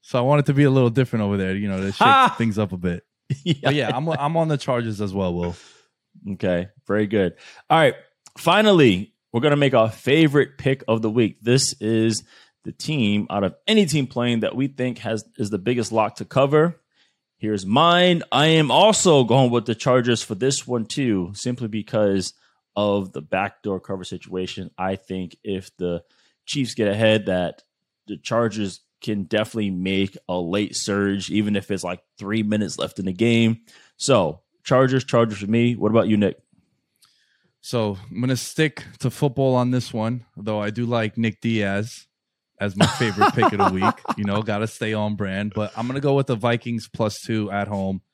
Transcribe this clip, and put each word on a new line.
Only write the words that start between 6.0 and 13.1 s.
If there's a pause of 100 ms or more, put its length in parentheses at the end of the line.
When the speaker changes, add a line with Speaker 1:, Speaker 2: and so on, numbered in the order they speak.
Speaker 2:
Okay, (180)
very
good. (340)
All
right, (440)
finally, (180)
we're
gonna
make
our
favorite
pick
of
the
week.
This
is (400)
the
team